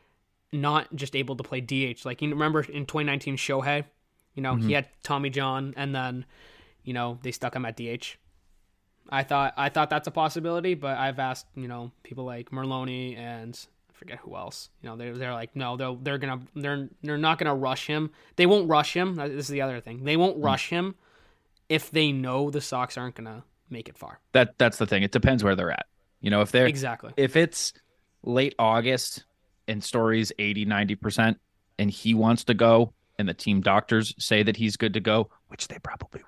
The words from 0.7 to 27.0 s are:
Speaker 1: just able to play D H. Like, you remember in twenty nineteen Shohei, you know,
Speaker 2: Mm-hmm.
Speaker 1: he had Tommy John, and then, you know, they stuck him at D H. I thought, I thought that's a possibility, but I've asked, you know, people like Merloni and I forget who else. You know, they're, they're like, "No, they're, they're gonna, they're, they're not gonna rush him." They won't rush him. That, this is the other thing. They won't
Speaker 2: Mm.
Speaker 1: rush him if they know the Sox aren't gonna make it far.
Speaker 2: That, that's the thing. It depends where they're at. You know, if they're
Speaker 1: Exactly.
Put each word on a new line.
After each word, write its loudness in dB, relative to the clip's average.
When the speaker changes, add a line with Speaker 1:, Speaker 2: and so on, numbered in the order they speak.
Speaker 1:
just -8
able -4
to -8
play -6
D -2
H. -6
Like, -6
you 0
remember 0
in -8
twenty -4
nineteen -4
Shohei, -2
you -8
know, -2
Speaker 2:
Mm-hmm. 0
Speaker 1:
he 2
had -2
Tommy -2
John, -4
and -4
then, -6
you -8
know, -4
they -8
stuck -6
him -6
at -10
D -10
H. -10
I 0
thought, 0
I 0
thought 0
that's -2
a -10
possibility, -2
but -4
I've -2
asked, -6
you -10
know, -12
people -12
like -12
Merloni -6
and -12
I -20
forget -18
who -14
else. -14
You -14
know, -12
they're, -10
they're -6
like, -10
"No, -4
they're, -6
they're -4
gonna, -6
they're, -4
they're -4
not 2
gonna 2
rush -2
him." -2
They 8
won't 6
rush 4
him. 0
That, -4
this -6
is -10
the -2
other -4
thing. -12
They 2
won't 4
Speaker 2:
Mm. -2
Speaker 1:
rush 0
him -2
if 0
they 2
know 0
the -2
Sox -4
aren't -8
gonna -16
make -12
it -20
far. -16
Speaker 2:
That, 6
that's 4
the 0
thing. 2
It 0
depends 4
where 4
they're -2
at. -6
You 0
know, 4
if 2
they're 6
Speaker 1:
Exactly. -4